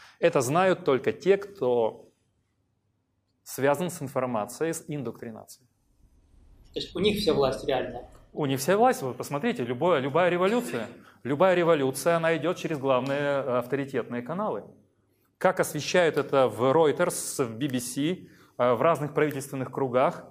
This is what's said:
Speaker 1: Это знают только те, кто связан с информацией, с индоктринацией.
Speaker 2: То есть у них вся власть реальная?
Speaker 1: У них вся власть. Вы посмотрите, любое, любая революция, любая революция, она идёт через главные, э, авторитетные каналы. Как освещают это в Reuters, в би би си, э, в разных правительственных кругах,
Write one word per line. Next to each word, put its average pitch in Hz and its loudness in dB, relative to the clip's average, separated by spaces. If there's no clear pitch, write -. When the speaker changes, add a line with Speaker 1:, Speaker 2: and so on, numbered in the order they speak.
Speaker 1:
Это 160 2
знают 175 0
только 127 2
те, 190 2
кто 123 -2
связан 170 -2
с - -10
информацией, 127 -4
с 160 -10
индоктринацией. 113 -12
Speaker 2:
То - -8
есть - -12
у 170 -4
них 202 2
вся - 2
власть 135 2
реальная? 123 -2
Speaker 1:
У 156 -2
них 135 0
вся 180 2
власть. 240 4
Вы 127 -4
посмотрите, 143 -4
любое, 139 2
любая 147 2
революция, 180 0
любая 160 4
революция, 165 2
она 165 0
идёт 165 -2
через 156 -6
главные, 135 0
э, 139 -2
авторитетные 123 -4
каналы. 151 -6
Как 185 2
освещают 156 2
это 135 4
в 107 -2
Reuters, 151 2
в 113 -4
би 139 -4
би 127 -2
си, 151 -4
э, 123 4
в 113 0
разных 151 0
правительственных 139 -2
кругах, 131 0